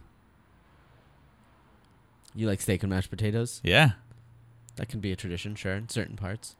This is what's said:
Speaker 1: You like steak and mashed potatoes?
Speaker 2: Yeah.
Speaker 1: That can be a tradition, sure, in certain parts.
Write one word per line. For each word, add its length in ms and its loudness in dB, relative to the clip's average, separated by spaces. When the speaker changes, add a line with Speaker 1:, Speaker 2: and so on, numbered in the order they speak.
Speaker 1:
You 120 0
like 140 0
steak 220 0
and 60 2
mashed 200 0
potatoes? 540 -2
Speaker 2:
Yeah. 280 8
Speaker 1:
That 140 -6
can 100 -8
be 120 -2
a 40 -4
tradition, 400 -8
sure, 180 -4
in 160 -6
certain 260 -4
parts. 440 -8